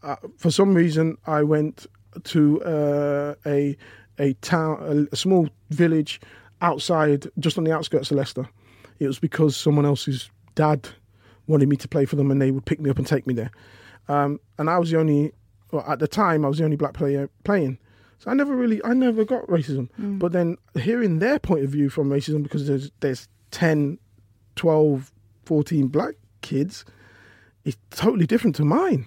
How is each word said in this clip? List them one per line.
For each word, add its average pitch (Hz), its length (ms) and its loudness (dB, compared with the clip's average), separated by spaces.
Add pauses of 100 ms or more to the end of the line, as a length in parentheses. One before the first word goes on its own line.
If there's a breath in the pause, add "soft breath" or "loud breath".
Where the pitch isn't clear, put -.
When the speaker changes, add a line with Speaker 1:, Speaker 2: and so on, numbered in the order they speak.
Speaker 1:
Uh, 143 120 -8 (220)
for 170 160 0
some 196 220 4
reason, 160 420 2 (100)
I 151 160 2
went 151 440 0 (380)
to, 151 380 2
uh, 147 720 -2 (120)
a, 143 300 0 (440 loud breath)
a 139 140 2
town, 156 760 -2
a, - 40 -8
a - 20 -6
small 180 320 2 (220)
village 160 500 0 (400 loud breath)
outside, 151 680 2 (140)
just 156 180 -2
on 165 60 0
the 160 80 2
outskirts 151 400 -2
of 143 60 0
Leicester. 127 300 -6 (520 soft breath)
It 143 80 -2
was 135 100 -6
because 156 380 0
someone 147 300 2
else's 139 420 -2 (260)
dad 151 340 0 (600 soft breath)
wanted 143 200 4
me 143 80 2
to - 120 -10
play 143 160 0
for 131 120 -4
them, 139 160 2
and 139 100 2
they 135 80 2
would 135 140 -4
pick - 160 -4
me 143 100 -2
up 131 80 -2
and 135 80 -4
take 143 220 -2
me 127 60 -2
there. 110 160 -6 (580 loud breath)
Um, 143 320 0 (180)
and 151 120 -2
I 175 80 2
was 170 120 0
the 160 80 2
only, 151 340 2 (380)
well, 147 160 -4
at 139 140 -4
the 151 80 0
time, 165 360 2
I 143 40 2
was 151 100 -2
the 165 60 0
only 156 120 0
black 147 180 -4
player 139 340 -2 (160)
playing. 151 340 0 (400 soft breath)
So - 120 -10
I 247 40 -2
never 277 220 0
really, 226 280 0
I 233 100 0
never 240 300 2
got 240 220 -4
racism. 139 420 -2 (120)
Speaker 2:
Mm. 202 180 -6
Speaker 1:
But 175 140 -2
then 175 240 0 (180)
hearing 190 460 0
their 254 180 0
point 160 240 0
of 139 80 -2
view 143 200 0
from 143 200 -2
racism, 147 320 -2
because 143 240 -4
there's, 139 240 -4 (100)
there's 135 280 -4 (240)
ten, 156 460 0 (580)
twelve, 151 560 2 (320)
fourteen 151 440 0
black 156 260 -2 (280)
kids, 147 420 -6 (800 soft breath)
it's 147 120 -6 (140)
totally 208 360 0
different 220 300 0
to 151 80 0
mine. 202 420 0